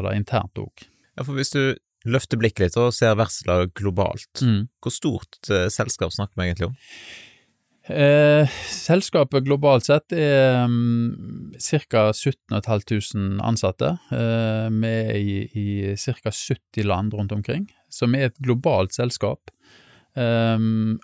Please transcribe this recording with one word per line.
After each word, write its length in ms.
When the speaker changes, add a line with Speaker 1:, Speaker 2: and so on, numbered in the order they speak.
Speaker 1:
det 80
internt 400
også. 320
Speaker 2:
Ja, 100
for 80
hvis 160
du 240
løfter 320
blikket 300
litt 80
og 180
ser 240
Wärtsilä 540
globalt, 680
Speaker 1:
Mm. 300
Speaker 2:
hvor 140
stort, 540
eh, 180
selskap 480
snakker 220
vi 100
egentlig 220
om? 80
Speaker 1:
Eh, 560
selskapet 800
globalt 400
sett 260
er, 540
mm, 880
cirka 560
sytten 400
og 60
et 100
halvt 160
tusen 560
ansatte. 540
Eh, 580
vi 220
er 260
i, 200
i 400
cirka 320
sytti 560
land 320
rundt 160
omkring, 320
så 220
vi 100
er 80
et 80
globalt 560
selskap. 560
Ehm, 880